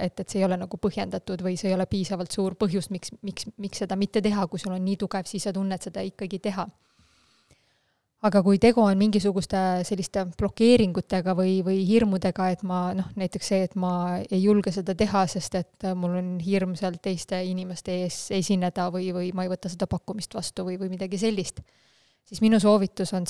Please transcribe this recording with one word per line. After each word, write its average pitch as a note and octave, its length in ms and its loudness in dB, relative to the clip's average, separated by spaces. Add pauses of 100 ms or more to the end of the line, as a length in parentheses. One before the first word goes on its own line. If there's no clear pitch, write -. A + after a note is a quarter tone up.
et, F3+ 160 -6
et - 80 -8
see F#3+ 140 0
ei - 20 4
ole F3+ 160 2
nagu F#3 160 -8
põhjendatud F#3+ 640 -4
või F#3 140 -2
see F#3+ 140 -2
ei F#3+ 80 2
ole F#3 100 0
piisavalt F#3 480 -4
suur F#3+ 240 -2
põhjus, G3 320 0
miks, - 220 -8 (100)
miks, G3 320 -8
miks G3+ 240 -10
seda F#3+ 160 -2
mitte G3+ 260 0
teha, G3+ 300 0
kui F3+ 80 -6
sul F#3 160 -4
on F#3 80 -2
nii F#3+ 160 0
tugev, F#3+ 260 -4
siis G#3 220 -6
sa F#3 80 -2
tunned F#3+ 240 -2
seda F#3+ 240 -8
ikkagi F#3+ 400 -8
teha. G3 220 -4 (1600)
Aga F#3+ 160 6
kui G3 160 6
tegu A#3 240 6
on G3 160 4
mingisuguste G3 640 2 (240)
selliste F#3+ 380 -2 (100)
blokeeringutega F#3+ 1040 4
või, F#3 240 4
või F#3+ 240 2
hirmudega, F#3+ 640 2
et F#3 160 -4
ma, F3+ 140 -2 (180)
noh, - 160 -6
näiteks F#3+ 380 -6
see, F#3+ 100 2
et - 160 -6
ma F3+ 140 0 (340)
ei F#3+ 160 2
julge G3+ 320 4
seda F#3+ 180 -4
teha, G3 380 2
sest - 240 -6
et - 400 -6
mul F3+ 240 -2
on F3+ 100 -4 (140)
hirm F#3 320 0
seal F3+ 240 -4
teiste F#3 480 -4
inimeste F#3 560 -4
ees - 180 -6 (200)
esineda F3+ 500 0
või, F#3 240 -4
või F3+ 160 -2
ma F#3 160 -2
ei F3+ 80 -2
võta F3+ 160 -8
seda F3+ 160 -4
pakkumist F#3+ 480 -6
vastu F#3 320 -6
või, F3+ 160 -4
või F#3 80 -4
midagi F#3 320 -6
sellist, G#3 400 -4 (640)
siis - 160 -14
minu A3 160 6
soovitus G3 560 4
on F3+ 160 0